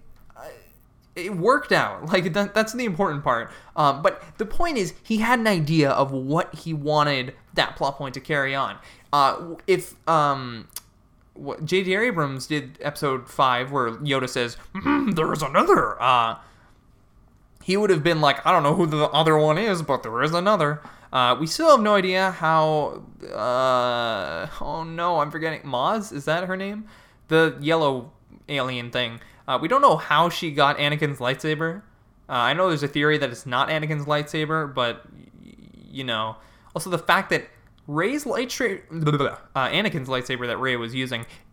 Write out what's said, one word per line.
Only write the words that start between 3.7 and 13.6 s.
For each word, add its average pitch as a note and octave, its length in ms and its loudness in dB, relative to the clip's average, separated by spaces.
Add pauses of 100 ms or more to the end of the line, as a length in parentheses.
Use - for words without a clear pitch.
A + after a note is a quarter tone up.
Um, C#3+ 260 2
but - 220 0 (160)
the A3 60 -4
point D#4 340 0
is, F3 240 -4
he A3 140 0
had A#3 200 2
an A3+ 80 0
idea D#3+ 460 4
of C#3 200 2
what C#3 440 -2
he - 180 -8
wanted D3 640 0 (180)
that - 220 0
plot C#3 220 -2
point C3+ 180 -8
to C#3 40 -12
carry C3+ 360 -2
on. A2+ 240 -4 (340)
Uh, C#3+ 420 2 (120)
if, - 260 0 (160)
um, C3+ 580 0 (680)
what, C#3 300 -10
J F#3 180 2
J F#3 120 0 (120)
Abrams C#3+ 400 -4
did C#3+ 340 -6
episode C3 480 -4
five, C3 420 0